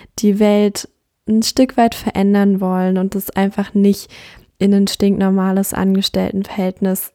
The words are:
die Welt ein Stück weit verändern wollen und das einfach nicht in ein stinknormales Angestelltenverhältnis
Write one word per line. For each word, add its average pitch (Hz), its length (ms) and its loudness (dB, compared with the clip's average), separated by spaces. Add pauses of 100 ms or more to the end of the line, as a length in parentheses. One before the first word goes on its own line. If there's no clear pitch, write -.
(180)
die 208 220 2
Welt 208 500 2 (380)
ein 220 160 2
Stück - 340 0
weit 233 160 2
verändern 202 680 0
wollen 185 360 0
und 190 160 -2
das 196 160 -6
einfach 196 460 -4
nicht 202 340 2 (480)
in 196 160 2
ein 196 140 2
stinknormales 190 880 0
Angestelltenverhältnis 190 1400 -4